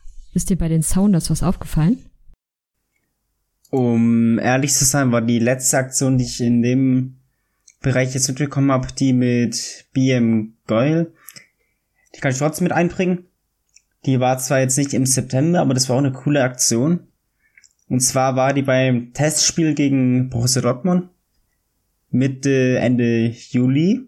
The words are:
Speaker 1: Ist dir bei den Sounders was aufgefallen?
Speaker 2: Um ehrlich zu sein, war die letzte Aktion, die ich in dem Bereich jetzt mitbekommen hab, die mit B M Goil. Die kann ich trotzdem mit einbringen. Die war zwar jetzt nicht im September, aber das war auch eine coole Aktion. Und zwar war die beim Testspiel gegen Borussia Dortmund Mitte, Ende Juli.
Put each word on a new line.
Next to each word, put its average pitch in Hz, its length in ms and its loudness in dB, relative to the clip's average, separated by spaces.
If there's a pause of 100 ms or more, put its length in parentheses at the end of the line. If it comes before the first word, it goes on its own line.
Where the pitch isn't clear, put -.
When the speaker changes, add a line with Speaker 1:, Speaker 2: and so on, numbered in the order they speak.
(340)
Speaker 1:
Ist - 160 -2
dir 180 80 0
bei 165 120 -2
den 160 140 2
Sounders 190 460 2
was 160 140 0
aufgefallen? 170 540 0 (1700)
Speaker 2:
Um 117 680 2
ehrlich 131 340 0
zu - 100 0
sein, 135 280 2
war 117 100 2
die 120 160 0
letzte 131 400 0
Aktion, 131 400 0
die 127 60 0
ich 120 180 -8
in 120 220 2
dem 127 560 0 (640)
Bereich 131 340 -2
jetzt 131 120 -2
mitbekommen 139 440 -2
hab, 131 240 -2
die 135 180 2
mit 123 800 -2
B 131 160 2
M 113 460 0 (100)
Goil. 156 480 0 (1000)
Die - 40 -20
kann 135 120 -2
ich 127 80 -4
trotzdem 151 240 -2
mit 175 80 0
einbringen. 175 540 -2 (840)
Die 131 120 2
war 127 200 0
zwar 135 200 0
jetzt 131 200 0
nicht 139 160 -2
im 131 100 0
September, 135 540 0
aber 135 160 0
das - 120 -2
war 123 100 0
auch 143 60 0
eine 131 100 -2
coole 143 280 -2
Aktion. 131 680 -2 (800)
Und 127 120 -2
zwar 131 360 0
war 131 200 2
die 139 80 0
beim 131 500 0
Testspiel 151 600 0
gegen 127 560 0
Borussia 123 320 -2
Dortmund 180 460 -2 (1000)
Mitte, 131 720 0
Ende 117 480 2
Juli. 135 800 0